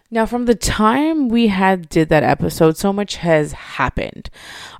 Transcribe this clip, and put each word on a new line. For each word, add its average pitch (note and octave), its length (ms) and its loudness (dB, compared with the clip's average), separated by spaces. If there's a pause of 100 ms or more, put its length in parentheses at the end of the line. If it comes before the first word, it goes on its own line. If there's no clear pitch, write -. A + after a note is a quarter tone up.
(100)
Now, A3+ 160 0
from A#3+ 180 -4
the A#3+ 100 4
time C4 760 0
we A#3 200 2
had F#3+ 400 0
did D#3+ 200 2
that D#3 140 4
episode, D#3+ 540 2
so G3 160 -2
much G3+ 240 -6
has D3+ 360 0
happened. - 800 -8 (500)